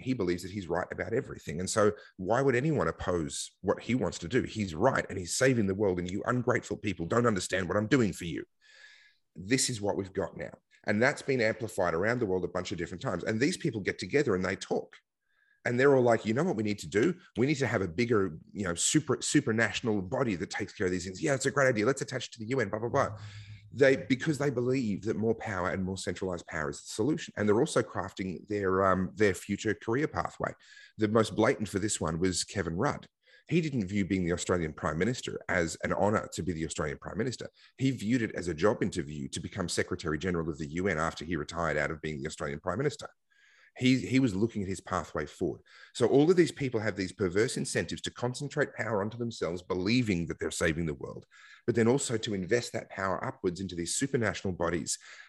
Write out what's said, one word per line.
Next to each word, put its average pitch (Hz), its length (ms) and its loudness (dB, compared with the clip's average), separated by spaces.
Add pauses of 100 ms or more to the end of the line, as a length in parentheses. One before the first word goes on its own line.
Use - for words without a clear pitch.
He 131 120 -4
believes 90 300 0
that 90 80 -10
he's 95 160 -8
right 82 240 -2
about 90 220 -6
everything. 80 480 -4
And 92 100 -4
so 107 220 4 (240)
why 104 260 2
would 135 140 4
anyone 123 320 2
oppose 82 720 -2
what 98 200 2
he 117 140 -2
wants 98 240 0
to 85 100 -8
do? 120 140 2
He's 90 320 -4
right, 123 340 2
and 95 80 -8
he's 87 200 -6
saving 120 320 4
the 95 80 0
world, 95 240 0
and 87 100 -4
you 98 160 -4
ungrateful 120 520 0
people 87 280 -4
don't 117 200 4
understand 92 420 0
what 95 80 0
I'm 107 100 0
doing 113 260 4
for - 120 -10
you. 71 180 -6 (960)
This 123 340 0
is 113 100 -6
what 101 160 0
we've 95 160 -4
got 90 240 -4
now. - 140 -10 (380)
And 107 120 2
that's 139 220 2
been 131 180 0
amplified 104 540 0
around 110 240 2
the 120 80 0
world 92 180 0
a 85 40 -2
bunch 90 240 -4
of 90 60 -4
different 85 240 -8
times. 95 200 -4
And 110 160 -2
these 160 180 2
people 113 240 -2
get 95 200 -4
together 120 340 2
and 92 100 0
they 95 120 -2
talk. - 400 -6 (680)
And 120 140 0
they're 139 160 8
all 127 80 6
like, 117 220 6
"You 110 100 2
know 139 80 2
what 180 140 0
we 110 80 0
need 104 160 -2
to 82 80 -12
do? 135 260 4 (220)
We 117 100 2
need 147 120 2
to 131 100 0
have 104 140 0
a 98 40 -2
bigger, 95 520 0 (140)
you 101 120 -4
know, 87 100 -2
super, - 440 2
supranational 110 920 0
body 123 240 0
that 87 160 -6
takes - 220 -8
care 98 140 -2
of 90 60 0
these 90 120 -2
things. 95 180 -10
Yeah, 151 120 2
it's 131 120 0
a 131 60 0
great 135 160 4
idea. 107 180 2
Let's 139 160 2
attach 131 240 -8
it - 60 -14
to - 80 -16
the 107 60 -10
U 131 140 -2
N, 104 100 0
blah, 107 100 -4
blah, 120 80 -4
blah." 131 220 2 (640)
They, 135 220 6
because 135 420 0
they 139 140 0
believe 120 540 0
that 104 120 0
more 110 200 2
power 92 340 -2
and 92 140 -2
more 92 120 -4
centralized 92 520 -4
power 76 220 -4
is - 100 -8
the - 80 -18
solution. - 480 -2
And 104 120 2
they're 104 120 6
also 139 220 2
crafting 95 680 -6
their, 98 360 2
um, 92 300 4
their 101 180 6
future 101 420 -2
career 135 340 0
pathway. - 420 -4 (480)
The 107 80 4
most 107 300 4
blatant 110 320 4
for 101 100 -2
this 104 220 -2
one 82 180 0
was 92 240 2
Kevin 82 340 -4
Rudd. 117 300 -2 (400)
He 170 140 2
didn't 135 260 0
view 101 180 0
being 92 200 2
the 85 80 2
Australian 85 400 0
Prime 78 260 -2
Minister 113 500 -2
as 87 360 0
an 87 80 -2
honor 101 400 2
to - 100 -6
be 85 100 -2
the 80 140 -4
Australian 76 320 -4
Prime 78 200 -10
Minister. 120 300 -4 (300)
He 135 140 2
viewed 113 300 0
it 107 120 -2
as 82 140 -4
a 85 60 0
job 101 280 4
interview 73 460 -4
to - 100 -8
become 87 300 -4
Secretary 87 500 -2
General 85 320 -2
of 71 80 -6
the 76 120 -6
U 90 180 -2
N 82 100 0
after 80 260 -2
he 85 120 -4
retired 78 400 -2
out 73 160 0
of 76 100 -10
being 78 180 -6
the 69 60 -6
Australian 73 320 -6
Prime 90 200 -4
Minister. 143 300 -4 (680)
He, 127 200 4
he 123 200 0
was 127 160 2
looking 107 280 0
at 90 60 -4
his 95 120 -6
pathway 80 460 -4
forward. - 340 -4 (340)
So 123 120 2
all 147 220 6
of 180 80 6
these 170 160 6
people 123 280 -2
have 104 160 -2
these 95 160 -2
perverse 104 440 0
incentives 95 460 -2
to - 80 -8
concentrate 135 640 -4
power 110 260 -2
onto 110 160 -4
themselves, 95 460 -4
believing 95 640 2
that 78 140 -6
they're 82 100 -2
saving 85 360 0
the 73 80 -2
world, - 300 -12 (420)
but 113 100 2
then 113 100 4
also 123 320 2
to 107 160 -4
invest 98 380 0
that - 180 -8
power 95 340 -2
upwards 95 360 -2
into 90 160 -8
these 85 200 -4
supranational 101 600 0
bodies 85 400 -2 (300)